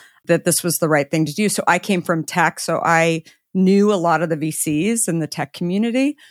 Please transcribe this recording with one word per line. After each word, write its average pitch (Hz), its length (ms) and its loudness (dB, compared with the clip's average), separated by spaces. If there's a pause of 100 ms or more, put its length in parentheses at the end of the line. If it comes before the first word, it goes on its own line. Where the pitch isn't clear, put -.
(260)
that 170 180 2
this 170 180 0
was 175 140 -2
the 165 120 0
right 147 220 0
thing 160 140 0
to 151 80 -4
do. 208 160 0
So 196 180 -4
I 175 120 4
came 180 240 -2
from 165 220 -2
tech, 170 360 0
so - 240 -4
I 165 380 2 (320)
knew 196 380 4
a - 20 2
lot 165 280 0
of 170 60 0
the 160 80 -2
V 151 140 -4
Cs 170 580 -2
in 165 100 -2
the 151 80 -2
tech - 260 -8
community. 233 640 -2 (140)